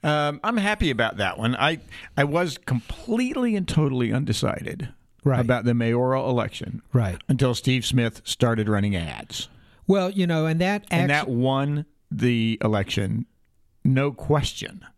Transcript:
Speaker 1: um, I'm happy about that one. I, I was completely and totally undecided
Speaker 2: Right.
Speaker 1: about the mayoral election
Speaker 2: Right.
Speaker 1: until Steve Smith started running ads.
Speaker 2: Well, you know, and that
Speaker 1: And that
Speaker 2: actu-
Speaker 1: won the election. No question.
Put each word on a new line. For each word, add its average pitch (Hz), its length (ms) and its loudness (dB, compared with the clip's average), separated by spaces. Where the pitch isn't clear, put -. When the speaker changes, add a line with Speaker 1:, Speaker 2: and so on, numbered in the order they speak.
Speaker 1:
um, 151 400 0
I'm 226 140 0
happy 208 320 0
about 113 280 0
that 95 200 -2
one. 117 200 0
I, 151 220 0
I 139 80 2
was 151 340 0
completely 233 960 -2
and 190 120 -2
totally 127 460 2
undecided - 760 -2
Speaker 2:
Right. 131 160 2
Speaker 1:
about 117 240 2
the 120 80 2
mayoral 123 560 0
election - 520 -4
Speaker 2:
Right. 104 240 2
Speaker 1:
until 127 280 2
Steve 127 300 0
Smith 117 380 0
started 113 460 0
running 101 260 2
ads. 78 540 -8
Speaker 2:
Well, 190 240 2
you 190 180 0
know, 160 180 2
and 160 160 0
that 202 300 0
Speaker 1:
And 143 180 2
that 147 140 2
Speaker 2:
actu- 135 100 -4
Speaker 1:
won 135 520 0
the 113 500 2
election. 104 640 0
No 135 260 2
question. - 760 -2